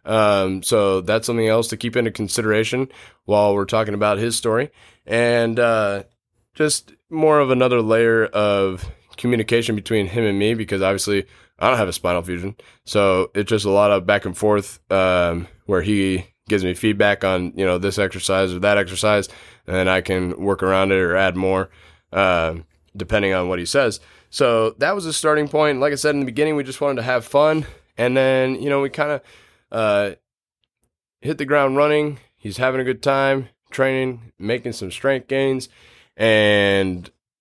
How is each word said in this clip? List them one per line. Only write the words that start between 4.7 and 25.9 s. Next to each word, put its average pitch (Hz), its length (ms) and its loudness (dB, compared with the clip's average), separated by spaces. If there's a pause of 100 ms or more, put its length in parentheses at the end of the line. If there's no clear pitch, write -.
And, 117 540 0
uh, 107 460 0 (500)
just - 380 -2 (180)
more 156 300 4
of 135 100 2
another 123 320 2
layer 113 440 2
of 98 580 0 (320)
communication 117 580 0
between 104 340 -2
him 113 160 -4
and 101 140 0
me, 107 160 0
because 98 280 -4
obviously 98 420 0 (340)
I 107 100 2
don't 123 100 2
have 101 100 0
a 87 40 -6
spinal 87 300 -2
fusion. 90 320 -8 (300)
So 95 500 2
it's 101 140 -2
just 104 160 0
a 101 60 0
lot 101 200 6
of 95 160 2
back 101 200 0
and 90 100 -8
forth, 104 420 0 (140)
um, 87 560 2 (160)
where 92 180 0
he 95 440 -2 (220)
gives 104 140 0
me 92 120 -2
feedback 101 500 0
on, 92 320 -2
you 95 100 0
know, 90 120 0
this 98 200 -4
exercise 95 560 -2
or 90 60 -8
that 101 180 2
exercise, 98 500 0 (380)
and 90 80 -6
then 92 140 0
I 95 140 2
can 92 380 -4
work 95 220 -2
around 95 300 2
it 95 60 2
or 90 180 0
add 95 180 2
more, 95 340 -2 (440)
um, 82 520 0 (320)
depending 98 380 0
on 90 140 -2
what 90 100 -2
he 87 80 -6
says. 131 340 0 (300)
So 113 480 2
that 160 160 0
was 196 100 -6
a 160 80 -6
starting 151 360 0
point. 147 320 0
Like 147 120 0